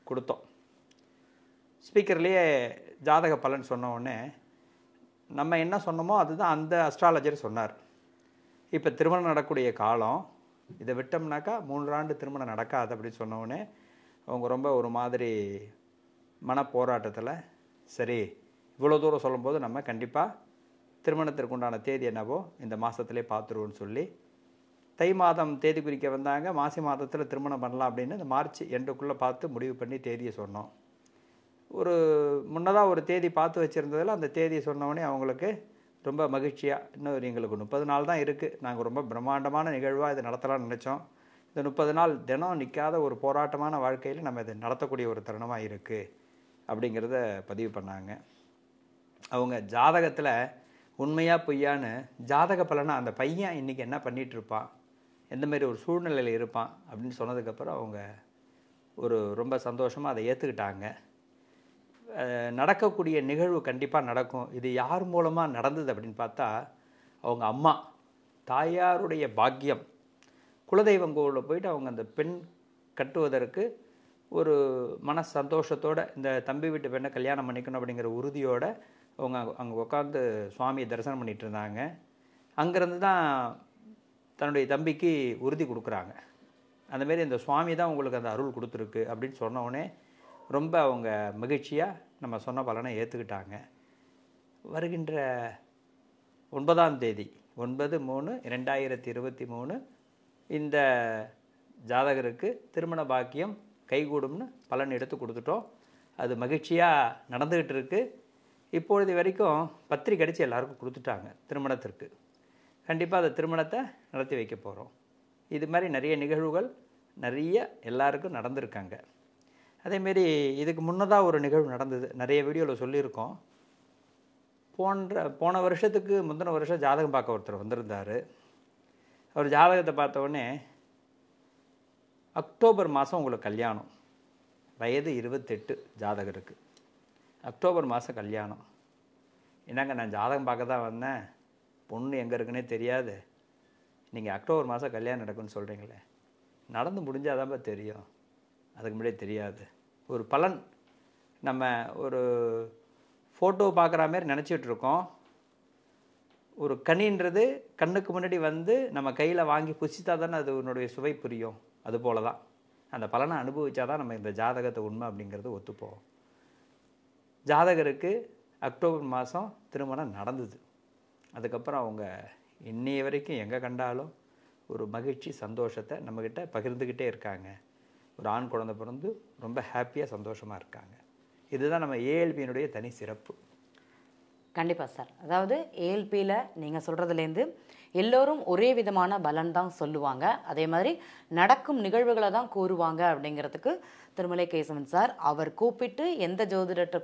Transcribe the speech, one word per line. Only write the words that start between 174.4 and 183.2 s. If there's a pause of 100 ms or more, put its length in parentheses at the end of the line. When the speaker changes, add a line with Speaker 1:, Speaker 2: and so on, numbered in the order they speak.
Speaker 1:
ஒரு
மகிழ்ச்சி,
சந்தோஷத்தை
நம்மகிட்ட
பகிர்ந்துக்கிட்டே
இருக்காங்க. (720)
ஒரு
ஆண்
குழந்தை
பிறந்து (180)
ரொம்ப
ஹாப்பியா,
சந்தோஷமா
இருக்காங்க. (560)
இதுதான்
நம்ம
ஏ
எல்
பியினுடைய
தனி
சிறப்பு. (1160)